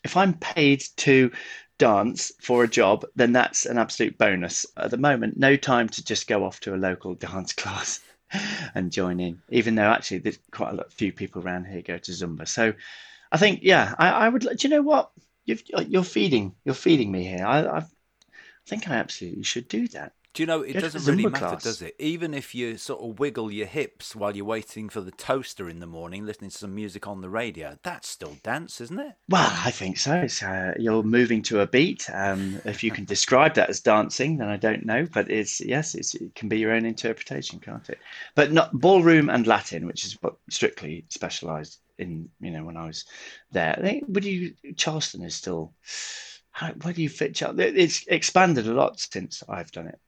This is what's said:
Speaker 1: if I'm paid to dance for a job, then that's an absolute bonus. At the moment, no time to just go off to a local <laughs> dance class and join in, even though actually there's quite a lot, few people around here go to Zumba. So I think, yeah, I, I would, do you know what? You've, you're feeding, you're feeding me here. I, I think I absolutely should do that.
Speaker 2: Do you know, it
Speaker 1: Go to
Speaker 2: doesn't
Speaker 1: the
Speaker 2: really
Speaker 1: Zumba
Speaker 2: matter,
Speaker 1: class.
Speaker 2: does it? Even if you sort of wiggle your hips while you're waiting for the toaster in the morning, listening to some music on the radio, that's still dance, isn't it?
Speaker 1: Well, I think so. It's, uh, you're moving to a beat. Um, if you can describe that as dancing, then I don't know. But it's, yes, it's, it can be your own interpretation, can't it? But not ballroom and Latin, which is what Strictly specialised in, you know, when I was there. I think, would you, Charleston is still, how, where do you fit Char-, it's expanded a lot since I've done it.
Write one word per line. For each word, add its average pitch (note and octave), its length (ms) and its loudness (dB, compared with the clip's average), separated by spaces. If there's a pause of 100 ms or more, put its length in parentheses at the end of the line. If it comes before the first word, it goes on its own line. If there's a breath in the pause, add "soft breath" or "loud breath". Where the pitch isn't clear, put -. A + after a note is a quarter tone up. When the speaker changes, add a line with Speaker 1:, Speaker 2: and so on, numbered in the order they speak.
Speaker 1:
if - 140 -2
I'm F#3 160 6
paid C#3+ 480 4 (160)
to C3 340 6 (460 loud breath)
dance A2 540 2 (100)
for A#2+ 220 4
a A#2 40 4
job, G#2+ 380 4 (100)
then A#2+ 160 4
that's - 360 2
an A#2+ 100 -2
absolute A2+ 400 0
bonus. F#2 480 0 (120)
At - 120 -4
the A#2+ 80 -2
moment, B2 400 0
no C3+ 180 6
time A#2+ 340 2
to - 140 -10
just - 240 -4
go G#2 160 2
off F#2+ 180 -6
to G2+ 120 -6
a F#2+ 40 -4
local F#2 380 -4
<laughs> - 120 -12
dance F2+ 260 -8
class - 460 -6 (760 loud breath)
and F2+ 180 -4
join F2+ 280 -2
in, F2 300 -6
even A#2 260 2
though G#2+ 160 4
actually G#2 280 0
there's - 200 -6 (120)
quite - 200 -6
a G2 60 -8
lot, - 140 -10
few G2 200 -2
people F#2 320 -10
around F2+ 220 -6
here F#2 180 -12
go E2+ 160 -8
to - 120 -14
Zumba. E2+ 360 -8
So A2+ 260 0 (580 loud breath)
I - 60 2
think, F#3+ 240 4
yeah, C#3+ 380 6
I, F3+ 100 8
I A3 200 4
would, A#3+ 120 2
do - 180 -2
you C#4 100 2
know D4 120 6
what? C#4+ 300 4 (340)
You've, A3+ 180 -4 (240)
you're F#3 160 2
feeding, C3 500 0 (100)
you're C3 120 -2
feeding C3+ 360 4
me F#2 120 -2
here. F#2 200 -6
I, A#2+ 360 2
I D#3+ 40 -8 (840 soft breath)
think G#3+ 200 -8
I D3+ 80 -4
absolutely F#2 480 -6
should A#2+ 240 -6
do A#3 220 -2
that. - 240 -14 (220)
Speaker 2:
Do E3 80 -2
you E3 40 0
know, D#3+ 140 0
it C3+ 120 -8
Speaker 1:
Go F#3+ 80 -2
to E3+ 100 -4
Speaker 2:
doesn't D3 140 -8
Speaker 1:
the C#3+ 60 6
Speaker 2:
really F#3+ 120 4
Speaker 1:
Zumba A3 80 2
Speaker 2:
matter, A#2+ 160 -4
Speaker 1:
class. E2+ 160 -6
Speaker 2:
does A2+ 180 -6
it? E2 160 -12
Even D#3+ 380 -6
if - 180 -10
you A#2 240 -6
sort - 240 -10
of A2 160 -12
wiggle A#2+ 340 -4
your G#2 140 -6
hips A#2 500 -8
while G2+ 200 -4
you're G2+ 100 -8
waiting A2 420 -8
for G2+ 140 -8
the F#2 80 -12
toaster B2 580 -4
in E2+ 120 -12
the F2 80 -12
morning, E2+ 360 -12
listening G2+ 280 -12
to - 80 -16
some G2 160 -10
music G2+ 320 -10
on G2 140 -12
the F#2 80 -12
radio, B2 520 -8
that's - 260 -12
still D3 360 -14
dance, C#3+ 360 -8
isn't C#3 200 -10
it? C#4+ 140 -12 (140)
Speaker 1:
Well, E3+ 240 4 (140)
I B2 60 2
think F#2+ 260 -6
so. C#3 200 0
It's, D3 260 -2
uh, F#2+ 340 -4
you're A2 240 2
moving A2+ 420 4
to G#2+ 180 2
a G2+ 60 4
beat. D#3 460 2
Um, G2 500 -4
if G#2 200 -6
you A2 80 0
can G#2 140 -8
describe B2+ 500 4
that - 160 4
as - 100 -6
dancing, A#2 560 2
then A2 120 -4
I G#2 80 -4
don't A2 280 0
know. A#2+ 260 0
But - 200 -2
it's, G#2 300 -2
yes, C#3+ 340 -2
it's, A2+ 180 -6
it - 220 -12
can A2+ 120 -10
be A2 120 0
your A2 140 2
own A2+ 120 2
interpretation, A2+ 760 -6
can't A2 300 -16
it? - 80 -10 (380 loud breath)
But D3 160 6
not D#3+ 280 4
ballroom E3 520 8
and A#2+ 160 2
Latin, G2+ 400 2
which - 180 -8
is F#2+ 160 -12
what - 140 -4 (160)
Strictly - 580 -4
specialised D#2+ 680 -8 (180)
in, E2 320 -10 (100)
you F2 120 -10
know, D#2 120 -10
when E2 140 -12
I E2 80 -10
was D#2+ 180 -12 (480 loud breath)
there. E2 240 0
I - 60 -6
think, C4+ 260 -4
would G3 160 -2
you, F#3 300 -6 (240)
Charleston - 460 -4
is F2 120 -10
still, E2 380 -8 (800 loud breath)
how, D#3+ 180 -8 (140)
where F3 100 -4
do E3+ 80 -4
you D3+ 80 0
fit - 240 -4
Char-, C#3 260 -4
it's F3+ 480 2
expanded E3 600 2
a A2+ 60 0
lot - 260 2
since - 500 -10
I've F#2 220 -10
done E2 160 -12
it. - 200 -18